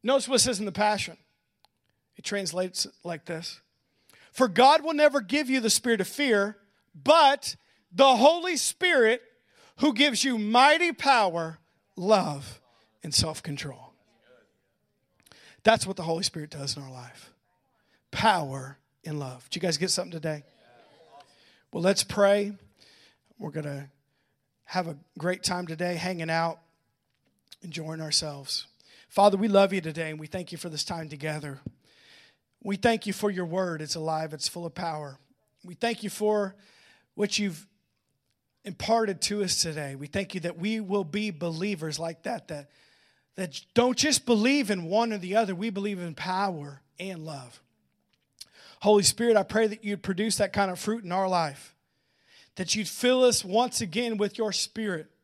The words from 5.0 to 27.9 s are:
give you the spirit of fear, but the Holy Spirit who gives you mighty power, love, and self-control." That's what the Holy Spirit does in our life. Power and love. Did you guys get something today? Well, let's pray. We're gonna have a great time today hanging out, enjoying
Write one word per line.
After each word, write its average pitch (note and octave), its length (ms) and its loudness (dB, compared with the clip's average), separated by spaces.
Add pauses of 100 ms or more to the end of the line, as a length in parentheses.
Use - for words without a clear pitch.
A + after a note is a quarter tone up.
give B3 300 -2
you C4 80 2
the A3 120 0
spirit A3+ 300 2
of F#3 60 -2
fear, G#3+ 500 0 (380)
but C#4+ 600 4 (340)
the C4 260 8
Holy E4 400 4
Spirit B3+ 640 2 (580)
who C#4+ 140 4
gives B3 300 2
you B3+ 160 0
mighty C#4 540 4
power, F3+ 680 2 (380)
love, F3 640 0 (420)
and D#3 100 -8
self-control." D3 800 -4 (1700)
That's A3 200 4
what F#3+ 120 -8
the E3+ 80 -10
Holy E3 180 -4
Spirit D3+ 280 -8
does C#3+ 260 -8
in C#3+ 80 -14
our C3 80 -18
life. B2 400 -20 (800)
Power C#3 680 0 (260)
and D3+ 140 -8
love. B2+ 320 -12
Did - 60 -8
you E3+ 40 -8
guys E3+ 180 0
get E3+ 120 -2
something F3 220 -4
today? D#3 320 -6 (1300)
Well, E3+ 100 -4
let's F#3+ 220 2
pray. G3+ 520 2 (800)
We're F#3 140 -10
gonna C#3+ 400 -10 (760)
have F3+ 200 -2
a D#3+ 100 -10 (220)
great F3+ 240 -2
time F3+ 240 -4
today E3+ 300 -4
hanging E3+ 340 -4
out, E3 320 0 (1000)
enjoying D#3+ 380 -10